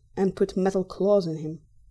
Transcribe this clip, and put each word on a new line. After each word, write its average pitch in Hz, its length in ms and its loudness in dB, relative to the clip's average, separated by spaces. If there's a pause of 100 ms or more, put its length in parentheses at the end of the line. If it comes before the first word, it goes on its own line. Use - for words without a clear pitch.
(160)
and 190 200 0
put 190 220 -2
metal 185 260 2
claws 196 420 2
in 160 120 -6
him. 156 200 -8 (320)